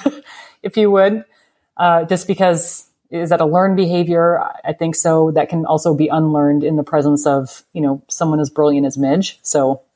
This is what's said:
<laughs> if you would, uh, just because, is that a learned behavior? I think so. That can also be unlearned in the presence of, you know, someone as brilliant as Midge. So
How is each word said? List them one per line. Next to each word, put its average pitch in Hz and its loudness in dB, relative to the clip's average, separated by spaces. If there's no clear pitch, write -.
<laughs> - -20
if 196 -8
you 208 4
would, 202 2
uh, 170 2
just 175 -2
because, 180 -2
is 170 -4
that 170 2
a 160 2
learned 185 2
behavior? 170 2
I 151 -4
think 165 -4
so. 160 2
That 147 0
can 165 -4
also 156 0
be 147 0
unlearned 147 0
in 151 0
the 147 -2
presence 147 0
of, 139 -2
you 175 -8
know, 139 -2
someone 156 -2
as 139 -4
brilliant 143 0
as 131 -6
Midge. 139 -2
So 135 -2